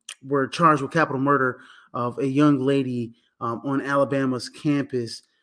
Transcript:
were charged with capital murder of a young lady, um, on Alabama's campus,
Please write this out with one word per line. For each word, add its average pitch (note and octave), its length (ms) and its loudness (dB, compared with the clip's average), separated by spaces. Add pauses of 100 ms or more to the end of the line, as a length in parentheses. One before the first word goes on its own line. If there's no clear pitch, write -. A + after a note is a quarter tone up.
(240)
were C3+ 240 0
charged D#3 340 2
with C3+ 100 -6
capital D3 300 0
murder C3 380 2 (340)
of B2 240 -4
a C#3 100 -2
young C#3+ 320 4
lady, B2+ 540 0 (260)
um, A#2 240 -4
on C3+ 180 -2
Alabama's C3+ 680 0
campus, C3+ 720 -4 (220)